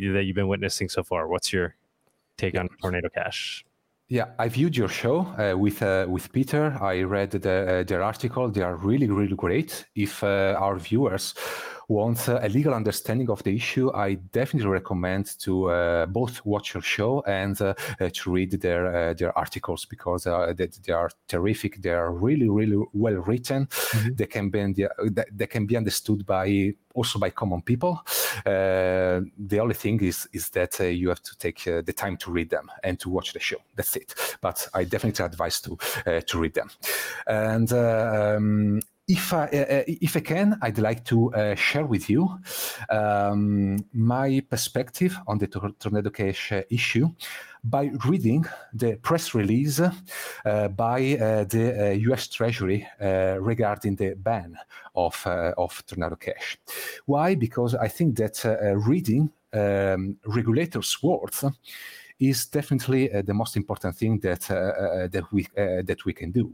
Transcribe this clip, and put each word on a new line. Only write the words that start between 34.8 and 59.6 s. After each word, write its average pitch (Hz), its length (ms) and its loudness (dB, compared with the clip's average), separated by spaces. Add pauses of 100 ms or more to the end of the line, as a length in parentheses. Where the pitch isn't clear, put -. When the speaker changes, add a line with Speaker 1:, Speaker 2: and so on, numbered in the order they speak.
Speaker 2:
definitely 95 400 0
advise 85 360 -2
to, 85 160 -10 (300)
uh, 85 160 2
to - 160 -4
read 80 160 0
them. - 160 -4 (560)
And, 110 460 2
uh, 110 640 4
um, 104 440 4 (280)
if 185 240 2
I, 151 140 2
uh, 147 100 0
uh, 139 300 4
if 165 300 0
I 160 40 2
can, 208 420 2
I'd 110 160 0
like 113 280 2
to, 117 280 4
uh, 104 220 2
share 147 280 0
with 113 240 0
you, 180 300 2 (500)
um, 104 1040 2
my 127 560 4
perspective 131 800 -2
on 104 120 0
the 101 100 0
Tor-, 101 300 -6
Tornado 104 300 0
Cash, 98 440 -4
uh, 98 180 0
issue 117 380 2 (560)
by 139 260 0 (160)
reading 147 380 4 (280)
the 113 300 0
press 165 320 -2
release, 127 460 2
uh, 107 880 -2
by, 123 520 0
uh, 107 240 2
the, 107 460 2
uh, - 0 -
U 110 220 2
S - 160 -2
Treasury, 107 580 0 (140)
uh, 95 400 2
regarding 104 560 0
the 95 180 -2
ban 95 420 -4 (380)
of, 87 320 0
uh, 87 320 0
of - 280 -4
Tornado 85 300 -4
Cash. - 420 -8 (480)
Why? 156 280 2
Because 120 400 0
I 113 140 0
think 151 280 2
that, 110 280 -2
uh, 113 60 2
uh, 104 240 2
reading, 127 560 2 (220)
um, 98 640 2 (100)